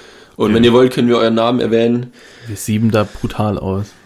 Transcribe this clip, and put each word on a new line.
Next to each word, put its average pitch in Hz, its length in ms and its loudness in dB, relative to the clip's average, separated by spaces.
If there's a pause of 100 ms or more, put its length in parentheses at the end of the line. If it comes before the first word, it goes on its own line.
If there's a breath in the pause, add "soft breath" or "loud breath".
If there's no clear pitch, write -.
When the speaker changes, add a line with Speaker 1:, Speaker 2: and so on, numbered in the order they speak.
(360 loud breath)
Speaker 1:
Und 110 160 0
Speaker 2:
Ja. 110 60 2
Speaker 1:
wenn 117 60 4
ihr 120 100 6
wollt, 127 200 4
können 120 140 0
wir 120 100 2
euren 113 160 0
Namen 117 280 0
erwähnen. 117 500 0 (340 loud breath)
Speaker 2:
Wir 107 120 -12
sieben 110 340 -2
da 104 200 0
brutal 107 460 -4
aus. 95 300 -6 (180)